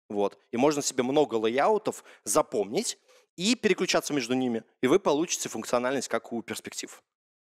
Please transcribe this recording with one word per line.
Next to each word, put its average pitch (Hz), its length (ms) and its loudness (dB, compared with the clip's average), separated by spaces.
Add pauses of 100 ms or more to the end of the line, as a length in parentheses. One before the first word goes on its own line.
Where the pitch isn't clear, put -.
вот, 101 280 -2 (140)
и 117 60 -4
можно 143 240 4
себе - 220 -2
много 135 320 2
лейаутов 135 680 0 (200)
запомнить 123 760 -2 (380)
и 208 200 2
переключаться 185 580 0
между 127 220 0
ними, 123 280 -2 (180)
и 127 60 2
вы 165 120 6
получите 156 500 0
функциональность, 123 580 -2
как - 240 -6
у 117 100 -4
перспектив. - 600 -12 (460)